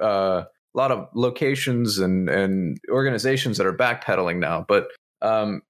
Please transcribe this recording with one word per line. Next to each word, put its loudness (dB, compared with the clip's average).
uh, 0
a -20
lot 2
of -6
locations 0
and, 2
and 0
organizations 0
that 2
are -2
backpedaling 0
now. -2
But, 2
um, 0